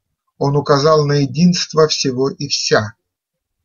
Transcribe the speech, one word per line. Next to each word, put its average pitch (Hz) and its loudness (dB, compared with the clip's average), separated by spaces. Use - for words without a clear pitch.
он 143 -2
указал 147 2
на 143 0
единство 156 2
всего 135 -2
и 143 -8
вся. 110 -2